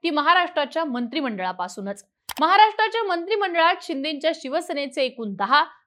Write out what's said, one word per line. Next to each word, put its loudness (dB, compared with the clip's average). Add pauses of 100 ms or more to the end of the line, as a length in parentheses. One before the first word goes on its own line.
ती 0
महाराष्ट्राच्या 2
मंत्रिमंडळापासूनच. -6 (360)
महाराष्ट्राच्या 4
मंत्रिमंडळात 2
शिंदेच्या -2
शिवसेनेचे -4
एकूण -4
दहा 4 (240)